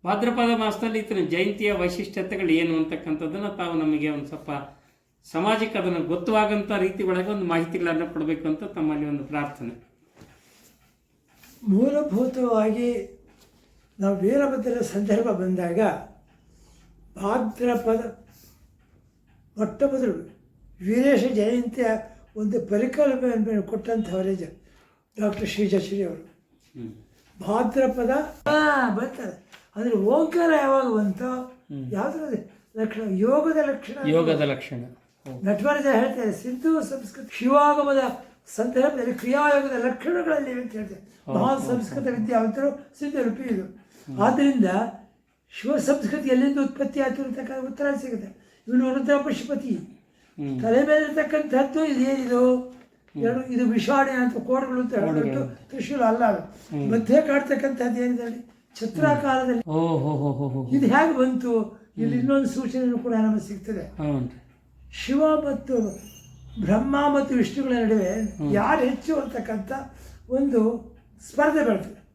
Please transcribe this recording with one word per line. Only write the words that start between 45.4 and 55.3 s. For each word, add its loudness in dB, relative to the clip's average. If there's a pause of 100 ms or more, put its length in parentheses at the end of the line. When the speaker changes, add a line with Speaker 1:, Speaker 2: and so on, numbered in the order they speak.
Speaker 2:
ಶಿವ 0
ಸಂಸ್ಕೃತಿ 0
ಎಲ್ಲಿಂದ 4
ಉತ್ಪತ್ತಿ -2
ಆಯ್ತು -2
ಅಂತಕ್ಕಂಥ -8
ಉತ್ತರ -4
ಸಿಗುತ್ತೆ. -10
ಇವನು 2
ರುದ್ರ 2
ಪಶುಪತಿ. -4 (640)
Speaker 1:
ಹ್ಮ್. -4
Speaker 2:
ತಲೆ 4
ಮೇಲೆ 4
ಇರ್ತಕ್ಕಂಥದ್ದು 0
ಇದೇನಿದು? 2
Speaker 1:
ಹ್ಮ್. -10
Speaker 2:
ಎರಡು, -2
ಇದು 2
ವಿಷಾಣಿ 2
ಅಂತ 0
ಕೋಡುಗಳು -2
ಅಂತ -4
ಹೇಳ್ಬಿಟ್ಟು 0